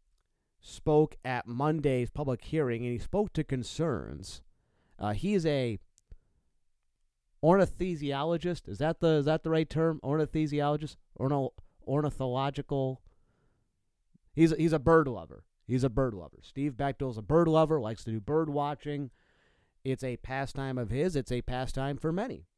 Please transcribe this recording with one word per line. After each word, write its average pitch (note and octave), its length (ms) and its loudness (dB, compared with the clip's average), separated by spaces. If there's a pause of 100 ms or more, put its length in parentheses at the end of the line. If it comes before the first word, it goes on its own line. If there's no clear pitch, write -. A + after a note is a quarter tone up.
(580)
spoke - 640 2
at B2+ 240 -4
Monday's C3+ 640 0
public C3+ 340 -4
hearing, B2 380 -2
and B2 100 -4
he A#2+ 60 -4
spoke G3+ 360 -2
to D#3 100 -2
concerns. A2+ 960 -6 (580)
Uh, G#2 140 -2
he F3 220 0
is E3+ 100 2
a C3 340 0 (1600)
ornithesiologist. E3 1300 2
Is F#2+ 100 -10
that D#3+ 220 -2
the, E3+ 160 4
is C#3+ 100 4
that D#3 160 2
the D#3+ 80 -2
right D#3+ 180 2
term? D#3+ 340 0
Ornithesiologist? D3 920 0 (220)
Orno-, C3+ 340 0 (340)
ornithological? C3+ 1160 -2 (1300)
He's D#3 200 6
a, D#3 40 -2
he's D#3 160 2
a D#3 60 2
bird D3+ 300 6
lover. F#2 360 -10 (220)
He's B2+ 180 0
a C3 60 2
bird A#2+ 240 0
lover. E2 280 -14
Steve C#3 300 -6
Bechtel's C3 460 -4
a G#2+ 40 -8
bird D#3+ 260 6
lover, D#3 320 4
likes A2 240 -6
to A#2 60 -6
do A2 100 -2
bird D3+ 280 0
watching. C#3+ 640 -4 (720)
It's C3 200 -4
a B2 120 -4
pastime C3+ 640 -6
of A2 120 -4
his. D#3 260 0
It's B2+ 160 -4
a B2 100 -2
pastime C3+ 560 -4
for D#3+ 140 -2
many, F3+ 340 -6 (120)